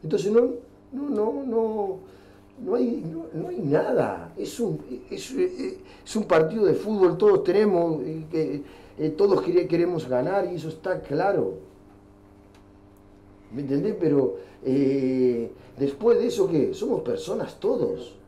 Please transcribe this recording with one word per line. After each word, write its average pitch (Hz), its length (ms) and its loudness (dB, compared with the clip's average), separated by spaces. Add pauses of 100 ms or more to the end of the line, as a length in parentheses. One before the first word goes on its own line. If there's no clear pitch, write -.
Entonces 185 300 0
no, 233 80 8 (520)
no, 285 160 -6
no, 254 380 -2
no, 220 520 -2 (640)
no 185 120 -2
hay, 240 360 -2
no, - 220 -10
no 160 160 -8
hay 359 100 -8
nada. 131 760 0
Es - 220 -8
un, 180 200 -2 (320)
es, - 220 -10
es - 840 -6
un 214 80 0
partido 170 400 2
de 160 100 4
fútbol, 196 420 2
todos 208 280 6
tenemos, 175 580 2
eh, 160 280 -8
que, 147 320 -2 (360)
eh, 151 120 0
todos 190 320 4
quere-, 175 260 2
queremos 170 400 0
ganar 170 420 0
y 180 60 -6
eso 156 120 -8
está 180 320 -6
claro. 151 540 0 (2000)
¿Me 139 80 -6
entendés? 151 380 0
Pero, 143 360 2 (280)
eh, 131 880 2 (260)
después 139 400 2
de 240 80 2
eso, 190 220 0
¿qué? 151 260 2
Somos 247 280 -2
personas - 580 -6
todos. 190 560 -2 (120)